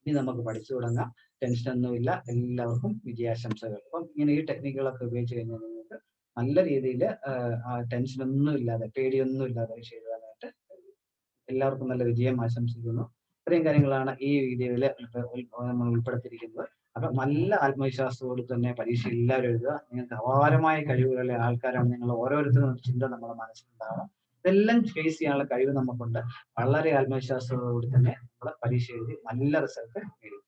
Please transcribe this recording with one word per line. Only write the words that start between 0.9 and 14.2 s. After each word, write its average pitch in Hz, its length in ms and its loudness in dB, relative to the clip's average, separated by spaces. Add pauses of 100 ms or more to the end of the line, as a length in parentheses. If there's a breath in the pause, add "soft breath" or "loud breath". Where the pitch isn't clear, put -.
ടെൻഷനൊന്നുമില്ല, 123 840 0
എല്ലാവർക്കും 123 760 -2
വിജയാശംസകൾ. 113 800 -4
അപ്പം 170 200 -8
ഇങ്ങനെ 147 280 2
ഈ 151 120 2
ടെക്നിക്കുകളൊക്കെ 135 600 -4
ഉപയോഗിച്ച് 120 300 -2
കഴിഞ്ഞാൽ 113 220 -6
നിങ്ങൾക്ക് - 400 -14 (400)
നല്ല 143 260 4
രീതിയിൽ, 131 420 0
ആ, 139 280 -4 (340)
ആ, 123 140 -4 (120)
ടെൻഷനൊന്നും 131 640 0
ഇല്ലാതെ, 117 400 -2
പേടിയൊന്നും 131 480 0
ഇല്ലാതെ 117 280 -4
പരീക്ഷ 117 200 -16
എഴുതാനായിട്ട് 113 540 -12
കഴിയും. - 480 -20 (540)
എല്ലാവർക്കും 131 400 0
നല്ല 123 140 0
വിജയം 123 400 2
ആശംസിക്കുന്നു. 117 720 -2 (320)
ഇത്രയും 165 180 4
കാര്യങ്ങളാണ് 135 560 4